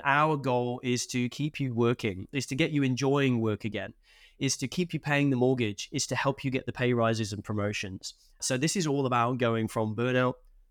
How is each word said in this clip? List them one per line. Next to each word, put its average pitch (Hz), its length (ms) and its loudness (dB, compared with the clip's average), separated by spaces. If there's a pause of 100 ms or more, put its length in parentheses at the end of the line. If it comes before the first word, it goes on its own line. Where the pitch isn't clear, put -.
our 147 320 2
goal 123 440 0
is 123 260 0
to 123 200 0
keep 143 320 -4
you 135 140 -2
working, 117 580 0
is 139 140 -4
to 135 100 -6
get 156 160 2
you 143 120 0
enjoying 135 580 2
work 107 240 -2
again, 101 280 -6 (460)
is 135 180 0
to 135 120 -4
keep 180 240 -2
you 156 80 -4
paying 143 280 2
the 131 60 2
mortgage, 123 560 2
is 147 160 -2
to 156 80 -6
help - 300 -2
you 135 60 0
get 127 140 -2
the 120 60 -4
pay 123 220 0
rises 113 400 2
and 120 100 -6
promotions. 104 680 -6 (260)
So - 160 -2
this 151 220 0
is 165 100 0
all 139 180 2
about 123 340 2
going 113 280 2
from 110 260 -2
burnout 127 420 2 (360)